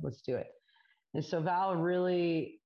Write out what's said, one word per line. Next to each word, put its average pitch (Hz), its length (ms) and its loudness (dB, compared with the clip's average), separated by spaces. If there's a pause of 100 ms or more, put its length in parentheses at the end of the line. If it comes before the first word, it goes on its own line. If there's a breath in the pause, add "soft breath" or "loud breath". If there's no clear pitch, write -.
let's 143 200 -6
do 127 140 -4
it." - 120 -6 (680 soft breath)
And 151 100 -2
so 170 160 -2
Val 180 360 0
really 175 880 2